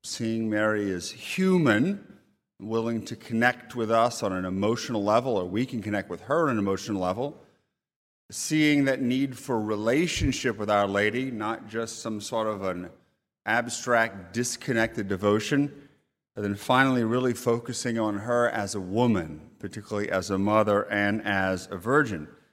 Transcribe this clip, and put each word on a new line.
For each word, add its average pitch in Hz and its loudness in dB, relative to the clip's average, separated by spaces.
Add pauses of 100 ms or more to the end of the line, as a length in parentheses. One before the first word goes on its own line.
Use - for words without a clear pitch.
Seeing 113 -2
Mary 107 2
as 90 -4
human, 180 2 (420)
willing 113 -2
to - -10
connect 120 0
with 113 0
us 117 4
on 98 0
an 92 -2
emotional 101 0
level, 117 4
or 90 0
we 101 -2
can 127 -6
connect 101 -4
with 87 -8
her 156 0
on 127 0
an 110 0
emotional 98 -2
level. 101 -4 (920)
Seeing 151 4
that 135 0
need 131 0
for 117 -2
relationship 113 0
with 104 -4
Our 101 4
Lady, 107 0
not 110 -6
just 113 -6
some 110 -6
sort 110 -2
of 98 -4
an 90 -4 (560)
abstract, 113 0
disconnected 117 -2
devotion. 107 0 (460)
And 104 -6
then 101 -2
finally, 127 4
really 123 2
focusing 117 -2
on 107 0
her 120 2
as 101 -4
a 101 -4
woman, 92 0 (180)
particularly 104 -6
as 95 -2
a 98 0
mother 104 4
and 104 0
as 95 0
a 98 -8
virgin. 104 0 (260)